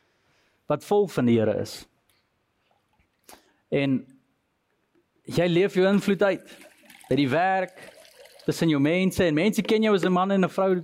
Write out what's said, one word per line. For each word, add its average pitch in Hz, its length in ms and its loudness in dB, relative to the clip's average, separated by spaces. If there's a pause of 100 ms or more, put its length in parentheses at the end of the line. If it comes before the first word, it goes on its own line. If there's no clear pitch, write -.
(680)
wat - 180 -4
vol 208 220 0
van 131 180 -2
die 117 140 4
Here 104 220 0
is. - 260 -12 (1800)
En 139 300 -2 (1300)
jy 156 260 -2
leef 190 240 0
jou 185 120 2
invloed 202 360 0
uit, - 340 -4 (520)
by 131 100 2
die 139 100 2
werk, 185 460 -2 (720)
tussen 160 240 0
jou 143 80 2
mense, 180 440 0
en 160 120 2
mense 202 260 0
ken 220 220 0
jou 214 120 2
as 180 100 -2
'n 185 60 0
man 185 200 0
en 190 140 2
'n 170 40 -4
vrou 190 340 0